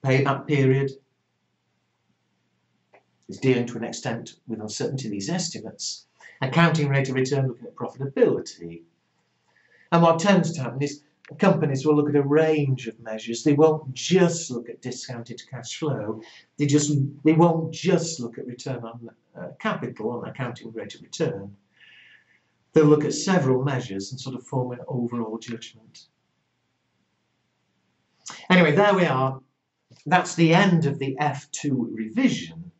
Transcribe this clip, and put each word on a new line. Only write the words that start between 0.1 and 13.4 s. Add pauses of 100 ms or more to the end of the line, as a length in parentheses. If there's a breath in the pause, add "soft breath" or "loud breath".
period (2500)
is
dealing
to
an
extent (100)
with
uncertainty,
these
estimates. (340 loud breath)
Accounting
rate
of
return,
looking
at
profitability. (1080 soft breath)
And
what
tends
to
happen
is (360)
companies
will
look
at
a
range
of
measures.